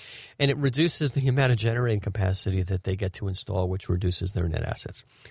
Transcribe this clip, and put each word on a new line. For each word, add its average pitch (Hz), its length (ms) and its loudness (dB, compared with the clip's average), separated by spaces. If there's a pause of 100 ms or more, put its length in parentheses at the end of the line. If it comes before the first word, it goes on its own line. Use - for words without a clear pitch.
(380)
and 139 120 4
it 135 80 2
reduces 143 540 2
the 135 160 0
amount 127 240 4
of 117 60 4
generating 113 420 2
capacity 95 640 0
that 92 180 -2
they 95 140 -2
get 95 180 -4
to 101 140 -6
install, 92 400 -2
which 92 200 -4
reduces 92 440 0
their 87 160 0
net 80 160 -2
assets. - 400 -6 (260)